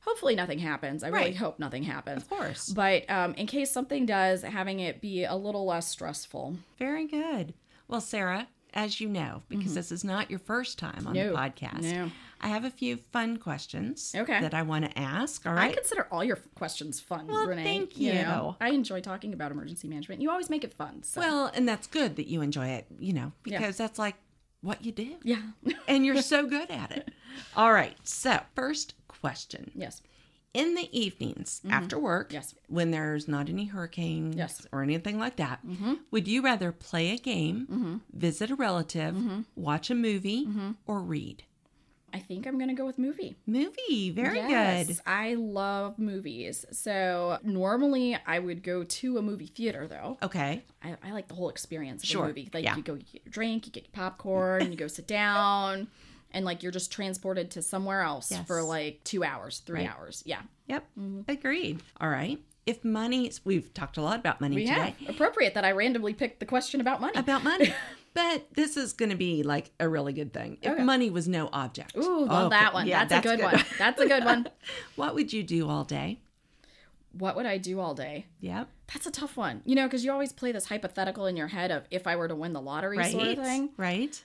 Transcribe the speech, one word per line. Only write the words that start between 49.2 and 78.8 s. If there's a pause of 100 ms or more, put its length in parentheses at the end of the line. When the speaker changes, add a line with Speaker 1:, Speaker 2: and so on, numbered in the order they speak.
Speaker 1:
movie
theater,
though.
Speaker 2:
Okay. (200)
Speaker 1:
I,
I
like
the
whole
experience
of
Speaker 2:
Sure.
Speaker 1:
a
movie.
Like,
Speaker 2:
Yeah.
Speaker 1:
you
go
get
your
drink,
you
get
your
popcorn,
you
go
sit
down, (460)
and,
like,
you're
just
transported
to
somewhere
else
Speaker 2:
Yes.
Speaker 1:
for,
like,
two
hours,
three
Speaker 2:
Right.
Speaker 1:
hours.
Yeah. (260)
Speaker 2:
Yep. (140)
Speaker 1:
Mm-hmm. (100)
Speaker 2:
Agreed. (200)
All
right. (240)
If
money, (140)
we've
talked
a
lot
about
money
Speaker 1:
We
Speaker 2:
today.
Speaker 1:
have.
Appropriate
that
I
randomly
picked
the
question
about
money.
Speaker 2:
About
money.
Speaker 1:
<laughs> (300)
Speaker 2:
But (100)
this
is
gonna
be,
like,
a
really
good
thing.
If
Speaker 1:
Okay.
Speaker 2:
money
was
no
object.
Speaker 1:
Ooh,
love
Speaker 2:
Okay.
Speaker 1:
that
one.
Speaker 2:
Yeah,
Speaker 1:
That's
a
Speaker 2:
that's
Speaker 1:
good
Speaker 2:
good.
Speaker 1:
one. (120)
That's
a
good
one. (240)
Speaker 2:
<laughs>
What
would
you
do
all
day? (920)
Speaker 1:
What
would
I
do
all
day? (160)
Speaker 2:
Yep. (240)